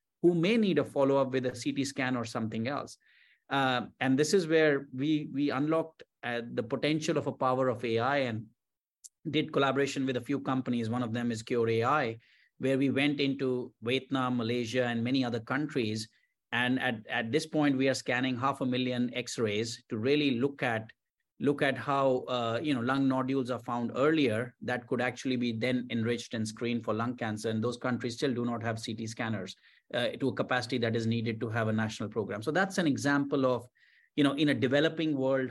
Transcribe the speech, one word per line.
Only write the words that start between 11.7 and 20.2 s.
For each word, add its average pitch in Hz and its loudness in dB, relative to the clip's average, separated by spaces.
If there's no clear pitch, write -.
I, 123 0
where 131 2
we 135 2
went 139 2
into 131 -2
Vietnam, 127 0
Malaysia, 120 0
and 117 -2
many 131 0
other 120 -2
countries. 117 -2
And 123 2
at, 123 -2
at 117 -2
this 156 2
point, 147 2
we 135 2
are 131 4
scanning 127 -2
half 135 0
a 139 -2
million 123 0
X-rays 113 -2
to 117 -4
really 135 2